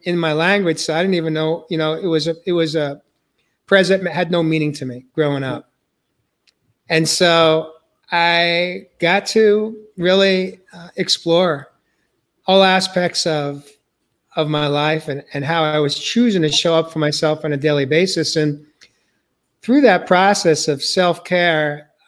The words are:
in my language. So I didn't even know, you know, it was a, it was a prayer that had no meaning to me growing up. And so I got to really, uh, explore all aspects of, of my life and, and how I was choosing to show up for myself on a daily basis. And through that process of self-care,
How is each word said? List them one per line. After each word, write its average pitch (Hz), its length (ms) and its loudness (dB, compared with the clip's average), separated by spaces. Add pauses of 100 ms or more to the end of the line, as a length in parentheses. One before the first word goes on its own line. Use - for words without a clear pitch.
in 175 120 -2
my 165 160 0
language. 170 460 0
So - 160 -4
I 165 80 0
didn't 190 140 0
even 160 180 -2
know, 160 340 -4
you 170 80 -4
know, 156 160 -2
it 170 140 -6
was 160 200 -2
a, 165 80 -4 (120)
it 190 60 -2
was 165 220 -2
a 143 280 -4 (640)
prayer 190 180 6
that 185 220 0
had 170 240 -4
no 175 120 0
meaning 156 300 0
to 139 140 -10
me 123 260 -12
growing 143 320 -2
up. 123 260 -8 (1200)
And 160 180 2
so 160 680 2 (360)
I 170 760 0 (140)
got 190 260 0
to 214 500 2 (220)
really, 185 600 0 (120)
uh, 175 240 -20
explore 170 760 -2 (760)
all 190 160 4
aspects 185 640 0
of, 143 420 -4 (680)
of 156 140 -2
my 151 180 0
life 151 420 -2
and, 139 140 -8 (120)
and 139 100 -6
how 165 180 0
I 151 160 0
was 147 200 -2
choosing 233 420 0
to 151 100 2
show 165 240 0
up 165 160 0
for 160 100 -6
myself 151 440 -2
on 151 80 -2
a 143 60 -4
daily 147 260 0
basis. 165 500 -2
And 151 300 -2 (960)
through 277 220 2
that 185 240 4
process 185 640 2
of 139 140 -4
self-care, 170 1080 -2 (180)